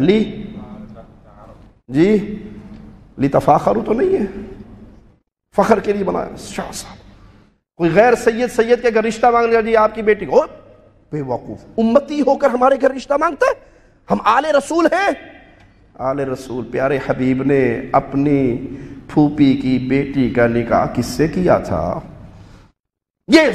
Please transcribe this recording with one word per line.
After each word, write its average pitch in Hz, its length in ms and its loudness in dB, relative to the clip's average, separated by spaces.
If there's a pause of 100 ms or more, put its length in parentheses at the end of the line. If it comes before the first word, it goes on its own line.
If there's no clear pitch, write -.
لِي-، 202 420 2 (1500)
جی، 185 500 2 (800)
لِتَفَاخَرُوا" 151 680 0
تو - 80 -2
نہیں 370 280 0
ہے، - 220 -6 (1120)
فخر 202 240 2
کے 208 120 -2
لیے 202 120 -4
بنایا۔ 175 240 -4 (100)
شاہ - 340 -12
صاحب، - 240 -16 (800)
کوئی 170 180 0
غیر 233 200 6
سید، 233 420 0
سید 233 260 2
کے 247 120 2
گھر 214 100 2
رشتہ 226 220 0
مانگ 233 200 4
لیا، 226 140 2
"جی 226 160 0
آپ 220 180 2
کی 226 80 -8
بیٹی 202 240 0
کو"، 147 140 2
او، 320 60 2 (680)
بے 147 100 -4
وقوف، 117 360 -8 (200)
امتی 285 420 2
ہو 277 140 4
کر 277 160 0
ہمارے 247 300 2
گھر 262 100 2
رشتہ 262 240 -4
مانگتا 320 320 0
ہے؟ - 240 -4 (400)
ہم 202 140 0
آل 233 200 2
رسول 311 420 2
ہیں۔ 370 240 0 (880)
آل 131 200 -4
رسول 127 460 -6
پیارے 127 420 -2
حبیب 131 360 0
نے 131 380 2 (120)
اپنی 139 720 0 (420)
پھوپھی 147 480 4
کی 127 220 0
بیٹی 135 520 -2
کا 120 160 2
نکاح 117 400 0
کس 123 200 -4
سے 151 220 0
کیا 160 300 2
تھا؟ 87 420 -4 (1300)
یہ 285 120 6 (140)